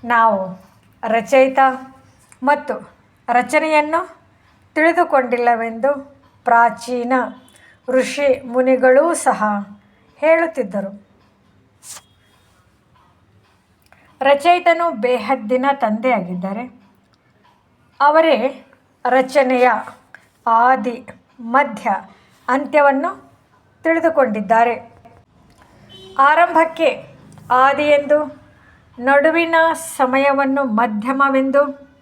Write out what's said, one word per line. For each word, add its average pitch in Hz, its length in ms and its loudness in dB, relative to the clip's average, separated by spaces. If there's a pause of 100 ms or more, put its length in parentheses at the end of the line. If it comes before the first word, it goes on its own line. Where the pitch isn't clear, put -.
ನಾವು 220 600 0 (440)
ರಚಯಿತ 262 520 2 (840)
ಮತ್ತು 277 500 -4 (400)
ರಚನೆಯನ್ನು 302 840 0 (580)
ತಿಳಿದುಕೊಂಡಿಲ್ಲವೆಂದು 247 1400 0 (300)
ಪ್ರಾಚೀನ 240 720 0 (760)
ಋಷಿ 262 580 -2
ಮುನಿಗಳೂ 254 680 2
ಸಹ 214 300 -2 (760)
ಹೇಳುತ್ತಿದ್ದರು. 277 880 -2 (3250)
ರಚಯಿತನು 330 680 2
ಬೇಹದ್ದಿನ 247 840 -2
ತಂದೆಯಾಗಿದ್ದಾರೆ. 214 1080 -4 (1200)
ಅವರೇ 285 640 2 (440)
ರಚನೆಯ 254 600 2 (800)
ಆದಿ, 233 600 0 (320)
ಮಧ್ಯ, 233 560 -2 (520)
ಅಂತ್ಯವನ್ನು 285 840 0 (520)
ತಿಳಿದುಕೊಂಡಿದ್ದಾರೆ. 233 1080 0 (1300)
ಆರಂಭಕ್ಕೆ 320 960 0 (380)
ಆದಿ 269 320 2
ಎಂದು, 294 580 0 (580)
ನಡುವಿನ 320 560 2 (180)
ಸಮಯವನ್ನು 269 920 -2
ಮಧ್ಯಮವೆಂದು 269 1300 -2 (120)